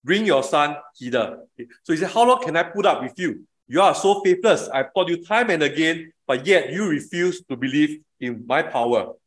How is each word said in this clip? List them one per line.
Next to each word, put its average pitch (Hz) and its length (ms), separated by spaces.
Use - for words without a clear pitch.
Bring 190 200
your 139 200
son 147 320
hither." 117 440
Okay. 120 100
So - 100
he 156 60
said, 180 140
"How 226 120
long 247 160
can 170 160
I 170 60
put 190 240
up 151 160
with 127 160
you? 165 240
You 139 140
are 190 140
so 196 260
faithless. 185 480
I've 135 260
taught 180 140
you 170 160
time 220 260
and 156 140
again, 160 480
but 135 180
yet 185 240
you 196 180
refuse 175 540
to 135 140
believe 147 420
in 120 260
my 135 160
power." 120 520